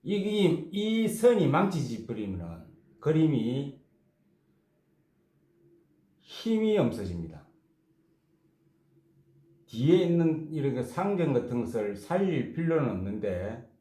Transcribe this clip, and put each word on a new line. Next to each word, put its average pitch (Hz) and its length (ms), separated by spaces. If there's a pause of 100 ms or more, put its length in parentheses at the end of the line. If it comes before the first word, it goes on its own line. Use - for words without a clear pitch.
이, 196 100
이, 202 560
이 220 380
선이 220 400
망치지 147 580
버리면은 92 560 (380)
그림이 143 800 (2500)
힘이 220 580
없어집니다. 87 680 (2250)
뒤에 160 380
있는 165 480
이런 139 240
그 123 80
상징 175 480
같은 120 300
것을 104 340
살릴 175 560
필요는 160 360
없는데 101 800 (120)